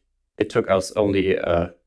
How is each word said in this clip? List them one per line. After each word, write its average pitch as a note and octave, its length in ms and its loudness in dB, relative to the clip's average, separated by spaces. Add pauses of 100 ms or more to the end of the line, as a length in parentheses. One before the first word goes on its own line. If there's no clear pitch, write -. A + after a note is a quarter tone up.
(380)
it - 120 0
took A2+ 200 -2
us F#2+ 240 0
only, G2 440 0
uh, E2+ 320 0 (180)